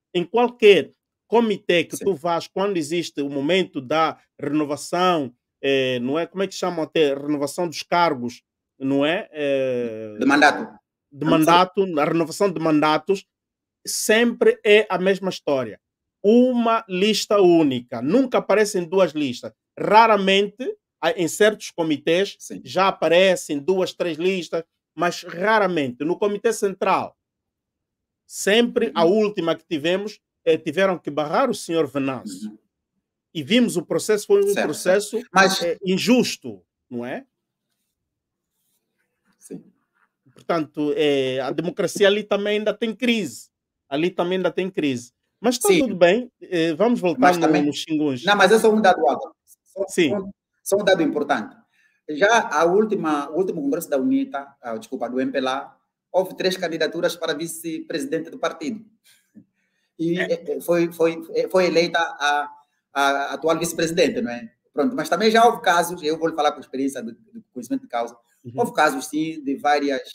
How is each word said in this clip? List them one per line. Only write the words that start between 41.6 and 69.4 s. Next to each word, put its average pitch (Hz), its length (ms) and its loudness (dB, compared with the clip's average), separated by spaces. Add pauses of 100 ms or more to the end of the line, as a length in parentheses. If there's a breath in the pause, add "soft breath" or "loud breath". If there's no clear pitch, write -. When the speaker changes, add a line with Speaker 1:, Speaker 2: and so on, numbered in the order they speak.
Speaker 1:
ali 208 160 2
também 208 360 -2
ainda 214 160 -2
tem 226 180 -4
crise. 220 560 -4 (400)
Ali 156 220 -2
também 185 260 -2
ainda 180 140 0
tem 185 180 -4
crise. 139 420 -4 (320)
Mas 247 140 2
tá - 100 -2
Speaker 2:
Sim. 370 120 6
Speaker 1:
tudo 226 160 -2
bem, 180 440 4
eh, 170 360 -2
vamos 208 260 0
voltar 175 180 0
Speaker 2:
Mas 180 180 6
Speaker 1:
no, 165 40 -2
Speaker 2:
também 151 240 2
Speaker 1:
no 147 80 -2
Xinguns. 147 500 -4
Speaker 2:
Não, 202 140 4
mas 196 140 6
é 220 80 6
só 220 120 4
um 214 80 2
dado, 185 260 4
Álvaro. - 300 -2 (300)
Só, 196 240 -8
Speaker 1:
Sim. 160 220 0
Speaker 2:
só, 196 180 -6 (340)
só 196 140 0
um 208 60 -2
dado 185 180 2
importante. 139 540 -2 (540)
Já 202 400 2
a 151 160 2
última, 170 640 0
o 156 80 -6
último 175 240 -4
congresso - 280 -4
da 143 80 0
unita, 135 640 -2
ah, 117 160 -8
desculpa, 117 320 -8
do 127 100 -4
M 131 120 -2
P 143 60 -4
L 131 100 -2
A, 135 280 -8 (360)
houve 185 240 -2
três 185 220 -2
candidaturas 170 580 -4
para 160 180 -4
vice-presidente 160 960 -8
do 147 80 -16
partido. 151 460 -6 (1120 soft breath)
E, 170 220 -2
Speaker 1:
É. 202 140 -2
Speaker 2:
eh, 165 140 -6
eh, 143 140 -6
foi, 170 300 0
foi, 165 300 0 (140)
eh, 160 120 0
foi 185 200 4
eleita 165 320 2
a, 147 500 -2 (440)
a 139 400 0
atual 160 240 0
vice-presidente, 156 640 0
não 120 100 -4
é? 120 200 -14 (220)
Pronto, 131 220 0
mas 151 140 -6
também 208 200 2
já 226 160 6
houve 233 160 2
casos, 175 400 0
eu 156 160 -2
vou 160 100 -2
lhe 160 80 -2
falar 147 180 0
com 143 60 -14
experiência, 131 440 -6
do, 113 80 -12
do - 320 -20 (100)
conhecimento - 280 -8
de - 60 -20
causa, 120 280 -6 (280)
Speaker 1:
Uhum. 120 140 -18
Speaker 2:
houve - 160 -2
casos, 147 320 0
sim, 156 380 -6